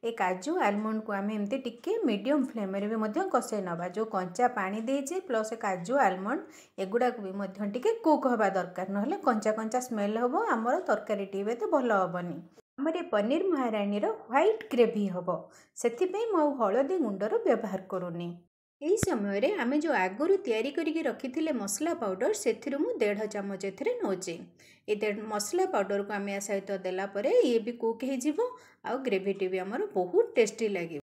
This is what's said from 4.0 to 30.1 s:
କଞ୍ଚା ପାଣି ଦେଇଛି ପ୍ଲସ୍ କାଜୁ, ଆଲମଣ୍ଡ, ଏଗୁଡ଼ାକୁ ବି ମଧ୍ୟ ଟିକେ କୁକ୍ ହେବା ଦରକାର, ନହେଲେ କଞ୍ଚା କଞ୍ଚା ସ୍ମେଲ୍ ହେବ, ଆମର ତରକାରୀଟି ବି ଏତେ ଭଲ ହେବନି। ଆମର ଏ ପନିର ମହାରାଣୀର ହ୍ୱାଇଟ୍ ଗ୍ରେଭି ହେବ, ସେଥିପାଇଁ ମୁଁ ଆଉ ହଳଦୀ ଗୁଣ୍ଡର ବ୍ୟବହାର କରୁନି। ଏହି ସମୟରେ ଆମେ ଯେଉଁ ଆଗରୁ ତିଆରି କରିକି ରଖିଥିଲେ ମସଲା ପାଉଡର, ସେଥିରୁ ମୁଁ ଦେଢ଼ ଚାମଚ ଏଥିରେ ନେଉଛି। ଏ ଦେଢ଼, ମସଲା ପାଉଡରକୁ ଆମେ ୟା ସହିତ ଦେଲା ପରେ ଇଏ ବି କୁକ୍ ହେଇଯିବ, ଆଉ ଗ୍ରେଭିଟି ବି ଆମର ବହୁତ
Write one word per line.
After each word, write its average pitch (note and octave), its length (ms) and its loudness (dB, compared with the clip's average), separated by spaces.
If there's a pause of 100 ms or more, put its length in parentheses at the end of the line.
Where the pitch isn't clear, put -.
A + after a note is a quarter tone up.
କଞ୍ଚା G#3+ 420 0
ପାଣି G#3 320 -2
ଦେଇଛି C#4 400 -2
ପ୍ଲସ୍ A3+ 340 -2
କାଜୁ, G3 420 -4
ଆଲମଣ୍ଡ, G#3 440 2 (380)
ଏଗୁଡ଼ାକୁ A#3 440 0
ବି F#3+ 100 -6
ମଧ୍ୟ G3+ 400 -6
ଟିକେ B3+ 200 0 (120)
କୁକ୍ D4+ 220 6
ହେବା A3+ 220 4
ଦରକାର, F3+ 440 -2
ନହେଲେ A3+ 240 0
କଞ୍ଚା G#3+ 360 2
କଞ୍ଚା A3 280 0
ସ୍ମେଲ୍ G#3+ 380 -2
ହେବ, B3 160 0 (140)
ଆମର A#3+ 320 2
ତରକାରୀଟି G3+ 640 -2
ବି A3 80 -2
ଏତେ G#4 140 -4
ଭଲ C4 260 2
ହେବନି। F3 440 0 (420)
ଆମର D4+ 200 0
ଏ E4+ 40 -4
ପନିର A#3+ 420 2
ମହାରାଣୀର A3 640 0 (160)
ହ୍ୱାଇଟ୍ E4+ 480 2
ଗ୍ରେଭି A3 380 4
ହେବ, F3+ 200 -4 (480)
ସେଥିପାଇଁ F4+ 500 0
ମୁଁ G4 140 4
ଆଉ D4 140 6
ହଳଦୀ B3+ 440 2
ଗୁଣ୍ଡର G#3 400 0
ବ୍ୟବହାର A3 500 2
କରୁନି। F3 400 -4 (540)
ଏହି E4+ 160 4
ସମୟରେ G#3+ 500 0 (140)
ଆମେ A#3+ 160 2
ଯେଉଁ D4+ 160 0
ଆଗରୁ A3 500 2
ତିଆରି A3+ 320 0
କରିକି D#4+ 260 -2
ରଖିଥିଲେ D#4 500 -2
ମସଲା B3+ 460 -2
ପାଉଡର, G#3+ 360 0
ସେଥିରୁ C4 500 -2
ମୁଁ A#4+ 180 0
ଦେଢ଼ G#3 320 0
ଚାମଚ G3 340 -6
ଏଥିରେ D4 320 -4
ନେଉଛି। F#3 340 -2 (540)
ଏ G#3+ 140 2
ଦେଢ଼, G#3+ 180 -2 (120)
ମସଲା G#3+ 320 0 (100)
ପାଉଡରକୁ G3+ 380 0
ଆମେ G3+ 240 -4
ୟା G3 100 -4
ସହିତ G3 400 -2
ଦେଲା F#3 200 -2
ପରେ G3+ 240 -2 (180)
ଇଏ A#3 180 4
ବି A#3+ 60 -4 (100)
କୁକ୍ A3+ 260 -2
ହେଇଯିବ, C#4 300 -2 (460)
ଆଉ A#3 120 -2 (100)
ଗ୍ରେଭିଟି G3 460 0
ବି F#3 120 0
ଆମର B3 300 -4
ବହୁତ C#4 400 4